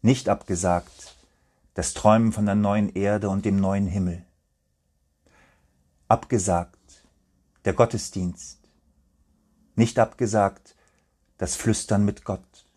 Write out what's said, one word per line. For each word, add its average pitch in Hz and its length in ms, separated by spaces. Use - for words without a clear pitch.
Nicht 123 260
abgesagt, 90 880
das - 220
Träumen 110 380
von 104 120
der 101 100
neuen 104 400
Erde 101 360
und 98 160
dem 98 100
neuen 98 300
Himmel. 90 400
Abgesagt, - 1000
der 95 80
Gottesdienst. - 880
Nicht 113 240
abgesagt, 107 800
das - 180
Flüstern 104 480
mit 101 220
Gott. - 400